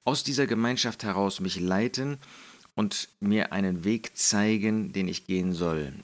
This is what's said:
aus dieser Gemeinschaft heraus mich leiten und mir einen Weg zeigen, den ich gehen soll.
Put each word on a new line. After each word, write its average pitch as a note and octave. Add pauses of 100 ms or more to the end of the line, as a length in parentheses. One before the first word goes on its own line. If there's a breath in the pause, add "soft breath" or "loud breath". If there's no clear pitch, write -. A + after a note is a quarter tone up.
aus C3
dieser C#3
Gemeinschaft A#2
heraus G2
mich F2+
leiten B2 (560 loud breath)
und G#2+ (120)
mir G2+
einen F#2
Weg A2
zeigen, G#2+
den F#2+
ich -
gehen F#2
soll. D#2